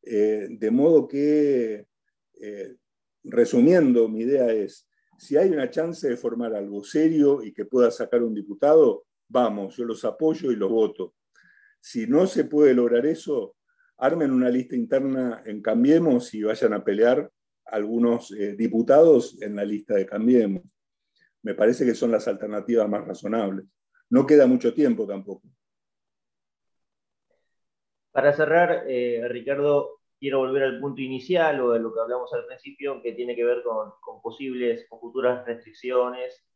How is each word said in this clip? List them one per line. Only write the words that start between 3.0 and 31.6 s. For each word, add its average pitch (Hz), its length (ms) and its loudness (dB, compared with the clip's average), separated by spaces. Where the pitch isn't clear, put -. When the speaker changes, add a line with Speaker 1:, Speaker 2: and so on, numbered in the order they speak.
Speaker 1:
resumiendo, 123 840 4
mi 110 120 -6
idea 127 300 2
es, - 380 -6
si - 200 -4
hay 190 140 4
una 139 180 -2
chance 160 400 -4
de 120 80 -2
formar 117 380 -4
algo 101 280 -8
serio 151 600 2
y 135 100 -14
que 104 120 -10
pueda 120 260 4
sacar 120 320 -2
un 113 100 -2
diputado, 107 720 2
vamos, 104 480 -4
yo 123 80 -6
los 110 180 -8
apoyo 156 480 -2
y 117 40 0
los 104 160 -4
voto. 104 420 -2
Si - 280 -8
no 147 180 2
se 185 200 -2
puede 147 280 4
lograr 120 320 2
eso, 143 500 -6
armen 143 340 0
una 127 180 2
lista 123 260 -4
interna 127 680 -4
en 107 160 -12
Cambiemos 123 720 2
y 107 80 -8
vayan 107 320 0
a 101 100 -6
pelear 117 480 0
algunos, 117 680 -2
eh, 101 240 -6
diputados 117 840 4
en 104 160 -10
la 101 80 -4
lista 104 300 -6
de 98 140 0
Cambiemos. 107 560 2
Me 104 100 -8
parece 120 320 2
que 120 80 2
son 117 180 -2
las 110 160 -2
alternativas 107 640 -2
más 104 160 -4
razonables. 101 640 -6
No 131 180 4
queda 147 180 8
mucho 123 280 2
tiempo 117 340 0
tampoco. 98 400 -12
Speaker 2:
Para 143 220 2
cerrar, 156 540 2
eh, 123 400 -4
Ricardo, 139 760 -2
quiero 135 200 -2
volver 131 240 -2
al 123 160 -4
punto 135 220 -8
inicial 143 600 -2